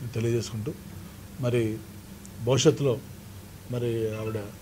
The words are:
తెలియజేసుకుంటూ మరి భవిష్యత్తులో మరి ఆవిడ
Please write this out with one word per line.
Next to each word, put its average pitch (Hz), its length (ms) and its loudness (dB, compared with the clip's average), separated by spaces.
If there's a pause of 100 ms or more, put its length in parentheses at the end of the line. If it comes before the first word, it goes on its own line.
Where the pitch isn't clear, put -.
(140)
తెలియజేసుకుంటూ 117 580 0 (680)
మరి 117 380 2 (640)
భవిష్యత్తులో 127 540 6 (720)
మరి 117 460 0
ఆవిడ 110 220 -2 (240)